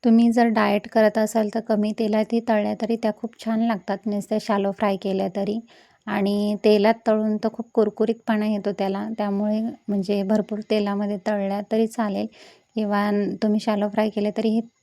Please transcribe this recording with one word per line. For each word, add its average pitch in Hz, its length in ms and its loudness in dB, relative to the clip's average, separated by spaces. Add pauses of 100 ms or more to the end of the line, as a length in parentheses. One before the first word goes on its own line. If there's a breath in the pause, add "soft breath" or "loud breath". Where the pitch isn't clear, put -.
तुम्ही 233 280 6
जर 233 140 4
डाएट 208 420 2
करत 214 300 4
असाल 214 380 0
तर 226 40 0
कमी 214 400 0
तेलातही 220 400 0
तळल्या 214 420 0
तरी 226 140 -2
त्या 226 220 -2
खूप - 280 -12
छान 220 140 0
लागतात, 214 460 -2
नुसत्या 208 360 -2
शॅलो 202 300 0
फ्राय 196 240 0
केल्या 190 400 -2
तरी. 202 240 -2 (460 soft breath)
आणि 208 580 0
तेलात 214 300 6 (140)
तळून 214 300 0
तर 226 160 -4
खूप 226 200 -10
कुरकुरीतपणा 220 720 0
येतो 208 260 -2
त्याला, 196 460 -4
त्यामुळे 208 440 -2
म्हणजे 202 640 -2
भरपूर 214 360 0 (100)
तेलामध्ये 202 480 0 (100)
तळल्या 202 340 -2 (100)
तरी 226 160 2
चालेल 214 400 -4 (480 loud breath)
किंवा 208 360 0 (320)
तुम्ही 214 160 2
शॅलो 208 300 -2
फ्राय 214 200 0
केल्या 208 280 -2
तरी 220 120 0
ही 220 120 0 (220)